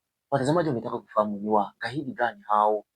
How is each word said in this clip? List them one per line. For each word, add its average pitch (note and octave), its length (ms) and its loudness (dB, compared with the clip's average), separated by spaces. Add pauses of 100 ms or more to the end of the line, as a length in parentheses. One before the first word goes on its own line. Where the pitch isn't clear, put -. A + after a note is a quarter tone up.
(300)
watazamaji D3 380 2
wangetaka A#2 300 -4
kufahamu G#2+ 400 -2
ni G#2 100 -6
wagaidi A#2 640 -2
gani G#2+ 300 -4
hao G#2+ 540 2